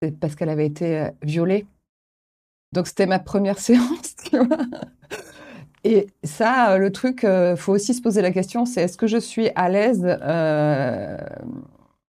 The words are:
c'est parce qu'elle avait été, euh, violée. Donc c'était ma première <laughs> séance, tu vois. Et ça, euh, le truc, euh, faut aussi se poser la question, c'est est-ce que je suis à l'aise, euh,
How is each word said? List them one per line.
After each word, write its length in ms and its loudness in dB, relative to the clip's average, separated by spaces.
c'est 160 -2
parce 160 -4
qu'elle 160 -4
avait 160 0
été, 320 -2
euh, 120 -4
violée. 440 0
Donc 160 -2
c'était 180 0
ma 140 0
première 380 -2
<laughs> 20 -12
séance, 640 2
tu 140 0
vois. 100 4
Et 220 4
ça, 520 2
euh, 40 6
le 140 2
truc, 320 -2
euh, 320 4
faut 160 -2
aussi 200 2
se 80 -4
poser 220 2
la 80 2
question, 360 -2
c'est 160 -2
est-ce 140 -2
que 120 0
je 100 0
suis 380 -2
à 120 2
l'aise, 380 2
euh, 1080 0